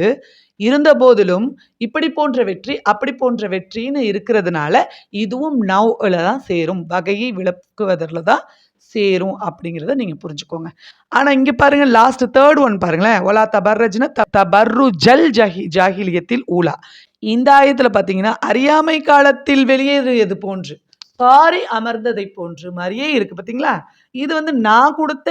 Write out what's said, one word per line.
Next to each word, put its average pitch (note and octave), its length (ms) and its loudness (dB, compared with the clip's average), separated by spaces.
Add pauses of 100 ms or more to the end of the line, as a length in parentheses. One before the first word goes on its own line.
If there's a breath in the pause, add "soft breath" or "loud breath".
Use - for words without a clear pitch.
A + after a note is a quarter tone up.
(600 soft breath)
இருந்த C#4+ 340 2
போதிலும் G#3+ 520 4 (300 soft breath)
இப்படி D4+ 340 -4
போன்ற C4 340 -2
வெற்றி, G3 380 -6
அப்படி G#3+ 320 -2
போன்ற A#3+ 340 -4
வெற்றின்னு A3+ 540 -6
இருக்கிறதுனால F#3+ 800 -2 (280 loud breath)
இதுவும் B3+ 520 -6
நவ்ல G3 540 0
தான் F3+ 240 -2
சேரும், F3 460 -4
வகையை F#3+ 460 -6
விளக்குவதில் F3+ 920 -6
தான் A#3 220 0 (480 soft breath)
சேரும் F#3+ 480 -2
அப்படிங்கிறத F3 540 -8
நீங்க G#3 200 -4
புரிஞ்சுக்கோங்க. D#3+ 540 -12 (440 soft breath)
ஆனா C4+ 180 2
இங்க C4+ 220 2
பாருங்க, C#4+ 320 2
லாஸ்ட் A#3+ 480 4
தேர்ட் D4 280 6
ஒன் A3+ 180 2
பாருங்களேன். F3+ 440 0
"வலா G#3 300 2
தபர்ரஜ்ன G#3+ 600 0
த-, G#3+ 200 -2
தபர்ருஜல் G#3+ 1000 4
ஜாஹி-, G3 360 0
ஜாஹிலியத்தில் F#3 800 -2
ஊலா." F3 280 -2 (480 soft breath)
இந்த A#3 300 0
ஆயத்துல C#4 400 4
பாத்தீங்கன்னா, G3 460 -2
அறியாமை D4 640 0
காலத்தில் C#4 640 2
வெளியேறியது B3+ 720 0
போன்று, F#3+ 360 -10 (460)
காரி D4+ 500 4
அமர்ந்ததை A3+ 560 -6
போன்று E3+ 460 -14
மாதிரியே F#3+ 400 -8
இருக்கு G#3 220 -2
பாத்தீங்களா? A#3 400 -6 (400 soft breath)
இது C#4 200 -6
வந்து D#4 200 -4
நான் A#3+ 400 4
கொடுத்த D4+ 360 -6